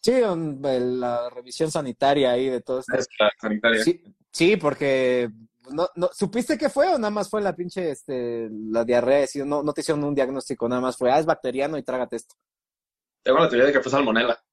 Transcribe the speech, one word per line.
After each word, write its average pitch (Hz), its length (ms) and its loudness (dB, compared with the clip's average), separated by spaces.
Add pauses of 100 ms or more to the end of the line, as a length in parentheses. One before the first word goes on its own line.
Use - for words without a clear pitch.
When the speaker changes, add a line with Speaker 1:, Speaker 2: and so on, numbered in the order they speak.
Speaker 1:
Sí, 233 200 2
un, 165 440 -2
el, 123 340 0
la 120 300 -4
revisión 123 420 -6
sanitaria 139 600 0
ahí 131 180 0
de 123 120 -2
todo 127 180 -4
esto. - 180 -6
Speaker 2:
Es - 100 -2 (120)
la 104 200 4
sanitaria. 110 440 0
Speaker 1:
Sí, 175 180 0 (300)
sí, 185 260 4
porque 131 720 2 (420)
no, 165 240 -2
no, 175 180 0
¿supiste 226 440 -2
qué 302 120 0
fue 294 180 2
o 349 100 2
nada 214 140 -2
más 208 180 -4
fue 214 120 -2
la 190 140 -2
pinche, 180 360 -6
este, 120 580 -6 (200)
la 113 160 0
diarrea? 123 420 4
Sí, - 160 -8
no, 143 200 -2
no 147 100 -2
te - 80 -6
hicieron 147 220 -2
un 143 120 -2
diagnóstico, 131 540 -2
nada 123 120 0
más 127 160 -2
fue, 123 140 2
"Ah, 143 80 4
es 160 60 0
bacteriano 143 520 -2
y 127 60 -8
trágate 127 320 -6
esto". - 200 -12 (880)
Speaker 2:
Tengo 131 160 4
la 123 100 4
teoría 120 180 4
de 143 60 4
que 131 80 4
fue 127 100 -4
salmonela. 123 500 2 (120)